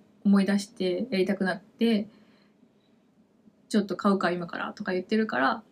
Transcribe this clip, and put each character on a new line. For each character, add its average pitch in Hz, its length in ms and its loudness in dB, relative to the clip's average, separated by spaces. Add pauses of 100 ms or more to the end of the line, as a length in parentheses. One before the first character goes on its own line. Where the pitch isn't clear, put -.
(240)
思 196 160 6
い 190 60 2
出 202 120 2
し - 100 -6
て 185 420 -2
や 190 80 0
り 185 80 2
た 196 80 -2
く 190 100 -2
な 180 120 -2
っ - 40 -14
て、 226 480 0 (1700)
ち 214 40 4
ょ - 20 6
っ 196 60 -2
と - 100 -6
買 196 160 2
う 190 60 2
か、 175 120 0
今 175 160 -4
か - 100 -12
ら 214 160 -8
と 208 120 -12
か 185 80 -4
言 185 100 -2
っ - 20 -12
て 220 120 -2
る 220 100 0
か - 120 -6
ら、 226 340 0